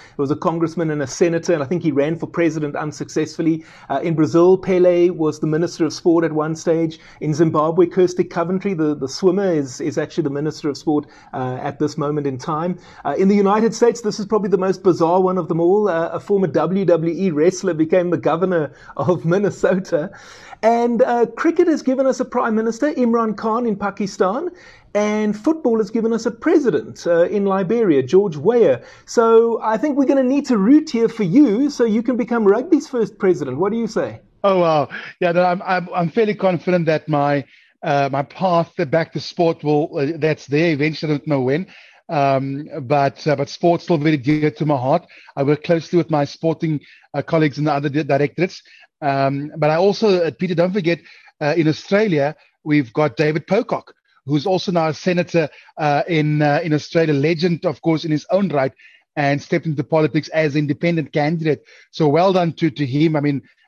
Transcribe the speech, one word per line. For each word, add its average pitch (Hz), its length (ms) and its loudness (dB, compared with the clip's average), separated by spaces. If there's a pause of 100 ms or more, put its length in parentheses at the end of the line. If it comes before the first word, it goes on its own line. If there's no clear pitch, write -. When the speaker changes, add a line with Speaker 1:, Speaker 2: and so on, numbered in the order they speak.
(180)
Speaker 1:
was 139 120 -2
a 151 60 0
congressman 165 560 -2
and 147 100 -4
a 131 60 -4
senator, 165 460 0
and 151 100 0
I - 20 -2
think 156 180 -4
he 147 100 0
ran 147 240 0
for 160 100 -8
president 151 480 -2
unsuccessfully. 156 880 -4 (260)
Uh, 139 140 -2
in 170 100 -2
Brazil, 165 440 4
Pele 180 540 2
was 156 280 -4
the 160 80 -2
minister 165 380 -2
of 139 80 -4
sport 165 320 2
at 151 80 -2
one 156 200 -2
stage. 160 460 -2 (220)
In 151 120 -2
Zimbabwe, 160 520 2
Kirsty 180 400 0
Coventry, 185 480 -4
the, 151 200 -2
the 143 140 -6
swimmer, 185 460 0
is, 139 260 -4
is 143 180 -6
actually 156 260 -4
the 139 80 -2
minister 151 360 -6
of 135 100 -4
sport, 147 280 -2 (280)
uh, 127 280 -6
at 139 180 -8
this 151 180 -4
moment 147 300 -2
in 131 100 -4
time. 170 400 -4 (280)
Uh, 143 120 -2
in 190 120 4
the 208 60 4
United 208 380 2
States, 233 280 2
this 208 180 -4
is 202 60 -6
probably 208 240 -2
the 190 80 2
most 185 260 -2
bizarre 175 380 4
one 185 160 2
of 165 100 -4
them 165 140 -2
all. 202 260 4
Uh, 165 220 -2
a 170 100 -6
former 196 280 0
W 170 360 0
W 165 300 2
E 185 180 -2
wrestler 175 420 0
became 175 360 2
the 165 80 0
governor 165 560 0 (240)
of 151 280 0
<laughs> 165 80 2
Minnesota. 185 800 -2 (500)
And, 233 420 2
uh, 240 220 2 (120)
cricket 339 300 2
has 311 140 0
given 262 240 0
us 254 160 0
a 240 40 -2
prime 233 300 -2
minister, 226 380 -2
Imran 233 440 0
Khan, 226 280 -2
in 214 100 -2
Pakistan. 202 720 -4 (460)
And 214 420 0
football 254 420 0
has 214 100 -2
given 226 240 -2
us 226 120 -4
a 240 60 -2
president, 240 760 0
uh, 170 180 4
in 202 220 0
Liberia, 196 560 2
George 180 360 2
Weah. 170 440 2 (240)
So 226 560 4
I 220 140 -2
think 269 220 -2
we're 277 80 2
gonna 269 180 2
need 277 220 0
to 240 120 0
root 294 320 4
here 226 200 0
for 220 140 -4
you 240 460 4
so 254 140 -2
you 226 180 2
can 247 140 -2
become 233 300 0
rugby's 262 420 2
first 226 300 -4
president. 143 400 0
What 196 140 -2
do 233 60 -4
you 226 100 -4
say? 135 340 -6 (220)
Speaker 2:
Oh, 196 160 2
wow. 156 280 2 (320)
Yeah, 175 140 0
no, 180 100 2
I'm, 180 200 0
I'm, 180 300 -2
I'm 170 160 -2
fairly 214 260 0
confident 180 500 0
that 156 240 0
my, 143 340 0 (380)
uh, 143 300 0
my 139 120 -2
path 170 500 -2 (160)
back 160 240 0
to 156 60 -6
sport 165 440 -2
will, 147 340 0
uh, 139 200 -2
that's 147 280 -2
there 156 260 2
eventually. 151 420 -2
I 143 40 0
don't 139 100 -8
know 143 140 0
when. 143 260 0 (400)
Um, 139 600 0 (140)
but, 139 440 0
uh, 143 80 2
but 135 140 -4
sport's 170 340 0
still 170 140 0
very 151 200 2
dear 151 340 0
to 151 140 -6
my 147 120 0
heart. 139 300 -2 (280)
I 143 80 -2
work 147 200 0
closely 170 340 0
with 165 140 0
my 147 120 2
sporting, 156 560 -4 (340)
uh, 143 80 -4
colleagues 156 360 0
in 151 80 -2
the 151 80 0
other 143 160 -2
di-, 147 140 -2
directorates. 143 580 -2 (400)
Um, 139 560 -2
but 151 120 2
I 156 60 2
also, 190 480 2
uh, 156 80 -2
Peter, 180 240 -4
don't 175 160 2
forget, 170 280 -2 (420)
uh, 151 160 0
in 156 100 2
Australia, 160 680 0 (280)
we've 147 300 0
got 151 240 0
David 156 300 -2
Pocock, 190 460 -2 (320)
who's 139 200 -2
also 185 260 -2
now 165 160 0
a 151 60 -2
senator, 170 560 -2 (280)
uh, 151 300 0
in, 151 340 0
uh, 147 220 2
in 156 100 -2
Australia, 156 400 0
legend, 160 520 0
of 156 160 -4
course, 165 240 0
in 156 60 -2
his 147 200 -2
own 190 160 0
right, 139 240 -2 (460)
and 143 240 0
stepped 165 240 -4
into 147 180 -4
politics 156 460 0
as 160 260 0
independent 151 560 -2
candidate. 156 540 -2 (260)
So 160 160 0
well 170 240 4
done 175 220 0
to, 165 180 -2
to 147 140 -4
him. 151 320 0
I - 20 0
mean, 139 220 0 (260)